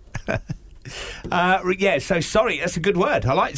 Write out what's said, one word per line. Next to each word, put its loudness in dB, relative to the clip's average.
<laughs> -2
Uh, 2
re-, 0
yeah, 2
so 0
sorry, 2
that's -2
a -2
good 2
word. 2
I 2
like, 2